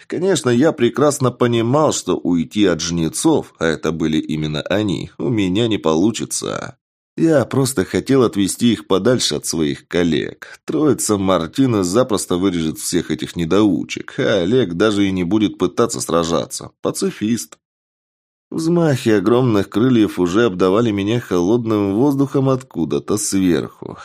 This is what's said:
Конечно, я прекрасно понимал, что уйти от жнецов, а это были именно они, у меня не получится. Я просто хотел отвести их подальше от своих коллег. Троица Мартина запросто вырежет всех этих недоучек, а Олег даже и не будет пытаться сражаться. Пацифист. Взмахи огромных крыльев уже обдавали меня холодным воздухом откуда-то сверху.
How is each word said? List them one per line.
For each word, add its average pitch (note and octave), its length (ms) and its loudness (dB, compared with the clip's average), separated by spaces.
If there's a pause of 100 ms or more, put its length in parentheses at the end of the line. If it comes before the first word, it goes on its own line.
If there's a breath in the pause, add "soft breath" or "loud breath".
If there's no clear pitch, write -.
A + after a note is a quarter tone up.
Конечно, E3 420 -2
я B2 240 4
прекрасно B2+ 580 2
понимал, A#2+ 640 2
что - 240 -2
уйти F2 480 0
от E2 160 2
жнецов, E2+ 760 -2
а E2 80 -2
это E2 280 0
были D#2 240 0
именно D2+ 460 -4
они, G2 540 -2
у D3+ 120 -4
меня G#2+ 400 0
не G2 80 -2
получится. D#2 1000 -2 (380)
Я D#3 300 2
просто B2+ 400 0
хотел B2 380 2
отвести G2+ 500 2
их - 120 -6
подальше F#2+ 500 2
от C2+ 100 -6
своих D2 420 -2
коллег. D#2 760 -2
Троица C#3 520 0
Мартина G2 680 0
запросто G2 520 0
вырежет F2 420 -2
всех - 340 -4
этих D2 240 -8
недоучек, F#2 840 -2
а A#2+ 220 0
Олег G2 320 0
даже G2+ 340 2
и F#2+ 40 -2
не F#2 120 -2
будет G2 340 0
пытаться F#2+ 440 -2
сражаться. E2 680 -4 (100)
Пацифист. A#2+ 760 -4 (920)
Взмахи D#3+ 600 0
огромных G#2+ 600 2
крыльев A2 500 2
уже F2+ 260 2
обдавали F#2+ 460 2
меня G2+ 280 -2
холодным G#2 760 0
воздухом C3+ 520 0
откуда-то E2+ 720 -2
сверху. F2 880 -2